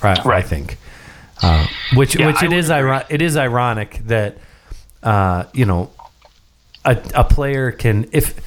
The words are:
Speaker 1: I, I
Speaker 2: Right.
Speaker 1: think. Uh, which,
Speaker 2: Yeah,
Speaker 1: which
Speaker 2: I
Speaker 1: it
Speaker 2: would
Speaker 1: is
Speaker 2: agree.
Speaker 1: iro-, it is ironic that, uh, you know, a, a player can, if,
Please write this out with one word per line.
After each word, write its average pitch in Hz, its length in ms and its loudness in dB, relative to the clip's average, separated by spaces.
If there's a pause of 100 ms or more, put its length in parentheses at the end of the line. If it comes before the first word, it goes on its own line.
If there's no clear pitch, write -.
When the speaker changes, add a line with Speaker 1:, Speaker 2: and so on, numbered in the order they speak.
Speaker 1:
I, 104 100 4
I 92 120 0
Speaker 2:
Right. 107 220 0
Speaker 1:
think. - 300 -8 (680)
Uh, 80 240 4 (280)
which, 131 200 2
Speaker 2:
Yeah, 151 120 2
Speaker 1:
which 151 160 0
Speaker 2:
I 175 40 2
Speaker 1:
it - 40 2
Speaker 2:
would 175 80 2
Speaker 1:
is 165 100 0
Speaker 2:
agree. 143 220 0
Speaker 1:
iro-, 131 180 -2
it 156 140 -2
is 165 160 0
ironic 120 680 -2
that, 110 320 -2 (680)
uh, 92 420 2 (100)
you 127 100 2
know, 90 260 0 (960)
a, 127 140 2 (160)
a 123 100 2
player 135 480 2
can, 113 400 0
if, - 220 0 (120)